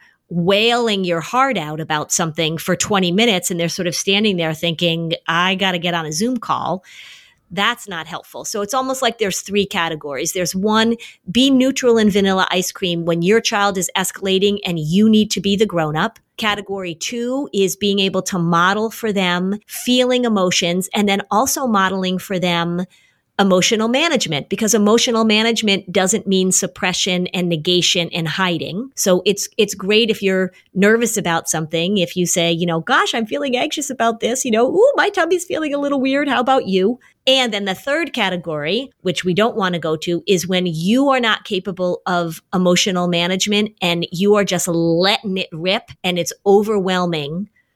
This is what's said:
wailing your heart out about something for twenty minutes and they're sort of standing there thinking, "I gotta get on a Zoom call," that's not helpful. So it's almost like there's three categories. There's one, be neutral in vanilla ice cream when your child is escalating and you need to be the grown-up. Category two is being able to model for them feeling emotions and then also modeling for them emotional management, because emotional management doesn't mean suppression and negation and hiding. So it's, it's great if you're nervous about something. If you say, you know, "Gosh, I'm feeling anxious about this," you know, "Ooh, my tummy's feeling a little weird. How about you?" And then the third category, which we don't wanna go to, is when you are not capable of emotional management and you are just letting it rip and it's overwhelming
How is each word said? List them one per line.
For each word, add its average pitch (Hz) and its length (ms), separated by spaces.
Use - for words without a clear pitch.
wailing 208 680
your 175 160
heart 254 380
out 156 200
about 151 320
something 160 460
for 175 180
twenty 185 380
minutes 196 380
and 175 100
they're 170 80
sort 170 180
of 170 80
standing 202 440
there 160 160
thinking, 165 580
"I 175 280
gotta 185 220
get 170 140
on 165 140
a 156 60
Zoom 233 260
call," 175 440
that's 208 360
not 170 200
helpful. 156 400
So 208 160
it's 208 100
almost 262 300
like 233 160
there's 151 240
three 196 240
categories. 160 640
There's 180 220
one, 214 420
be 262 200
neutral 254 480
in 214 100
vanilla 190 420
ice 185 220
cream 170 320
when 170 160
your 208 220
child 202 340
is 185 180
escalating 190 720
and 170 140
you 180 320
need 214 220
to 196 100
be 196 120
the 208 120
grown-up. 165 520
Category 196 560
two 240 580
is 190 240
being 202 220
able 190 240
to 185 160
model 180 520
for 214 220
them 185 540
feeling 247 580
emotions 180 680
and 208 120
then 196 140
also 269 360
modeling 190 520
for 185 200
them 175 480
emotional 202 500
management, 240 600
because 220 240
emotional 226 500
management 214 640
doesn't 190 360
mean 190 260
suppression 180 760
and 180 200
negation 170 640
and 165 160
hiding. 180 640
So 180 300
it's, 196 320
it's 202 180
great 214 360
if 208 120
you're 185 300
nervous 220 420
about 170 320
something. 165 480
If 175 180
you 180 120
say, 170 260
you 170 140
know, 165 140
"Gosh, 302 340
I'm 233 120
feeling 269 300
anxious 294 320
about 175 320
this," 226 240
you 262 60
know, 226 200
"Ooh, 453 260
my 330 120
tummy's 359 380
feeling 311 260
a 285 80
little 285 200
weird. 269 280
How 262 120
about 262 280
you?" 190 320
And 254 280
then 202 100
the 190 100
third 285 380
category, 180 800
which 175 240
we 185 80
don't 214 240
wanna 185 220
go 160 180
to, 170 300
is 180 200
when 180 200
you 190 420
are 262 120
not 226 240
capable 185 600
of 175 380
emotional 180 540
management 190 720
and 170 320
you 202 220
are 202 100
just 180 240
letting 175 680
it 185 140
rip 185 380
and 180 140
it's 165 160
overwhelming 185 1040